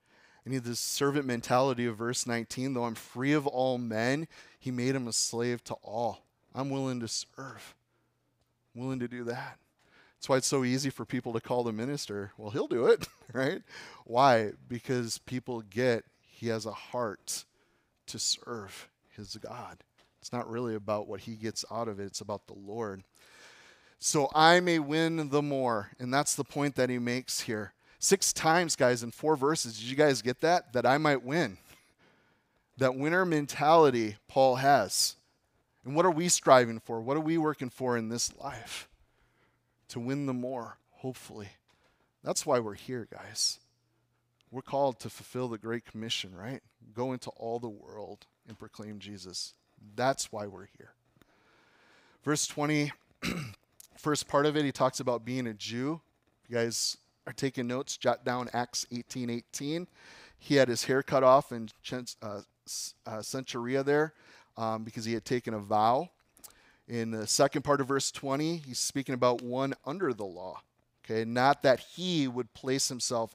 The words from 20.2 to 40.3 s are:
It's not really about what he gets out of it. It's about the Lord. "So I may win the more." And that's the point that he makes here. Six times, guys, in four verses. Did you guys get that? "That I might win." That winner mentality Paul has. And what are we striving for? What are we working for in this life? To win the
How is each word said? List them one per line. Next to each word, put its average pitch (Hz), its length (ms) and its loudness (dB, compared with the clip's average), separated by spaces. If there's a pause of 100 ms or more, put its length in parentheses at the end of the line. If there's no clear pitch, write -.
It's - 120 -16
not 123 180 -6
really 117 240 -2
about 104 340 -2
what 98 120 -8
he 117 140 -12
gets 110 360 -6
out 113 180 -4
of 101 120 -6
it. 101 60 -8
It's - 140 -10
about 104 260 -8
the - 80 -18
Lord. 101 500 -8 (960)
"So 139 360 2
I 165 260 10
may 175 180 2
win 156 520 0
the 147 120 2
more." 127 560 0
And 123 140 -6
that's 147 220 2
the 139 100 -2
point 143 320 -2
that 127 140 4
he 123 80 -2
makes 120 420 -4
here. 107 320 -6 (260)
Six - 340 4
times, 160 440 2
guys, 123 260 4
in 117 100 -8
four 156 240 2
verses. 127 420 0
Did 110 80 -10
you 131 100 -6
guys 139 260 4
get 123 180 -2
that? 165 320 2
"That 123 140 2
I 135 120 6
might 143 240 4
win." 127 360 -2 (1160)
That 127 200 2
winner 165 280 2
mentality 147 920 6 (100)
Paul 131 300 6
has. 131 600 4 (680)
And 135 100 -4
what 175 120 6
are 185 40 6
we 170 200 2
striving 123 500 8
for? 117 200 -6
What 127 160 0
are 160 40 0
we 156 160 0
working 151 320 0
for 123 280 0
in 113 120 -2
this 117 300 -2
life? 135 500 -12 (1000)
To 123 120 -10
win 139 260 -4
the 131 80 -2